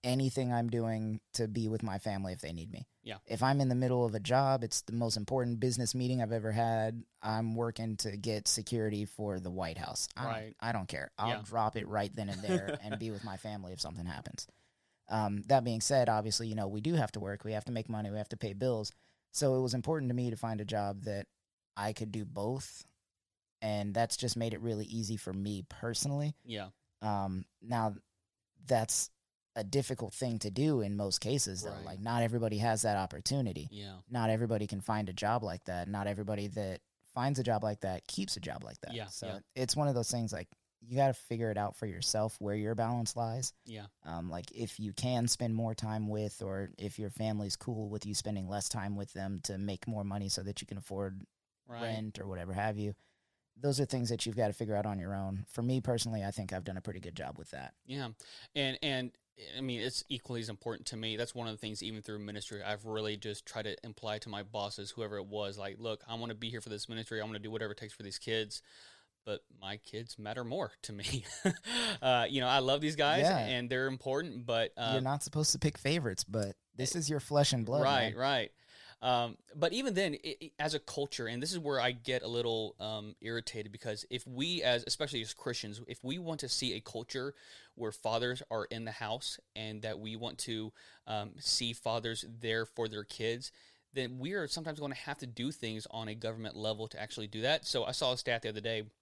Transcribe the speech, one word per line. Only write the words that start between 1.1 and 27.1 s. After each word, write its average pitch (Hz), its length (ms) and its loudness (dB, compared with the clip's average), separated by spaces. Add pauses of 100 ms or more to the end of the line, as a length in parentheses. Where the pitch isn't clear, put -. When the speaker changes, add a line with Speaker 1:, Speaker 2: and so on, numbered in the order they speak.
Speaker 1:
to 113 120 2
be 110 220 2
with 110 140 2
my 101 160 0
family 98 340 -2
if 87 80 -6
they 78 120 -6
need 85 200 -6
me. - 140 -10 (160)
Speaker 2:
Yeah. 104 240 -6
Speaker 1:
If 117 160 -2
I'm 139 180 6
in 135 80 6
the 123 60 4
middle 127 320 6
of 107 80 2
a 107 60 0
job, 131 440 6
it's - 180 0
the 110 120 -4
most 117 240 2
important 120 420 2
business 120 340 4
meeting 127 280 2
I've 110 100 0
ever 110 180 2
had, 113 520 4 (200)
I'm 113 320 2
working 113 440 0
to 104 180 -2
get 107 320 0
security 107 560 2
for 101 340 -2
the 90 120 -4
White 87 280 -2
House. - 380 -4
I - 60 -6
don't, 131 100 -2
Speaker 2:
Right. 110 280 -6
Speaker 1:
I 117 120 0
don't 98 160 -2
care. 69 300 -6
I'll 107 100 2
Speaker 2:
Yeah. 107 160 0
Speaker 1:
drop 107 320 2
it 101 100 -4
right 101 280 0
then 101 160 0
and 95 100 -4
there 185 380 0
Speaker 2:
<laughs> - 40 -16
Speaker 1:
and - 160 -4
be 113 120 -2
with 101 140 -6
my 98 120 -6
family 101 380 -6
if 85 60 -4
something 82 260 -4
happens. - 400 -6 (640)
Um, 104 380 4
that 131 160 8
being 113 180 0
said, 131 260 6
obviously, 110 400 2
you 107 60 -2
know, 107 140 0
we 107 120 -2
do 160 140 2
have 127 180 4
to 107 80 -6
work. 101 240 -4
We 110 80 -4
have 104 140 -2
to 127 60 -4
make 113 180 -2
money. 107 200 -2
We 101 60 -2
have 104 140 -4
to 101 80 -6
pay 104 160 -2
bills. 110 360 2 (420)
So 135 240 4
it 131 40 4
was 127 140 2
important 139 340 2
to 123 60 4
me 123 160 2
to 110 60 -2
find 110 260 -2
a - 20 -6
job 101 380 0
that 101 240 -2 (500)
I 104 160 0
could 107 180 -4
do 104 140 -2
both. 110 640 -4 (760)
And 104 340 0
that's 117 220 4
just 113 200 0
made 113 180 0
it 82 60 -6
really 110 260 0
easy 110 300 -2
for 92 160 -6
me 98 360 -2
personally. 143 680 -2 (100)
Speaker 2:
Yeah. 104 240 -6 (340)
Speaker 1:
Um, 98 420 0 (180)